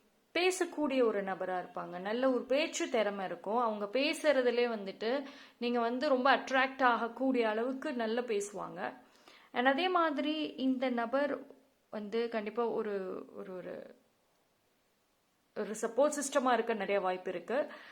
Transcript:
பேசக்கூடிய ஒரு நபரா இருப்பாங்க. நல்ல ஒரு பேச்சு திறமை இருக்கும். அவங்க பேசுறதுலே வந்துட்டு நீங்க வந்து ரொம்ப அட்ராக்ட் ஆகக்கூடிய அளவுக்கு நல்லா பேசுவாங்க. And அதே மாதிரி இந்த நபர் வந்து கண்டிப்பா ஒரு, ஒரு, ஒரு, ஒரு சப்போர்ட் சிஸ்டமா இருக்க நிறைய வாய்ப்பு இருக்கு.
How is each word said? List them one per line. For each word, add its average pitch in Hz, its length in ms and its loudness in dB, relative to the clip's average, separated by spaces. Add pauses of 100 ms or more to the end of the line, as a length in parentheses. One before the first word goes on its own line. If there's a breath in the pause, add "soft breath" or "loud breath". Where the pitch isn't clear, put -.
(340)
பேசக்கூடிய 302 720 2
ஒரு 202 200 2
நபரா 185 400 -2
இருப்பாங்க. 175 360 -8
நல்ல 240 320 2
ஒரு 240 120 0
பேச்சு 311 460 0
திறமை 202 360 0
இருக்கும். 180 320 -4
அவங்க 214 420 0
பேசுறதுலே 262 720 4
வந்துட்டு 220 540 -4 (340 loud breath)
நீங்க 240 220 0
வந்து 247 300 2
ரொம்ப 254 280 6
அட்ராக்ட் 262 460 0
ஆகக்கூடிய 233 680 2
அளவுக்கு 269 440 -2
நல்லா 233 280 0
பேசுவாங்க. 202 720 -4 (600 loud breath)
And 247 140 4
அதே 302 220 4
மாதிரி 311 540 2
இந்த 262 460 0
நபர் 240 560 -2 (440)
வந்து 226 400 -4
கண்டிப்பா 226 360 -4
ஒரு, 208 600 -4 (100)
ஒரு, 190 200 -12
ஒரு, - 400 -12 (1600)
ஒரு 208 260 -6
சப்போர்ட் 285 400 2
சிஸ்டமா 262 320 0
இருக்க 226 200 0
நிறைய 196 260 0
வாய்ப்பு 185 300 -2
இருக்கு. 214 420 -4 (200 loud breath)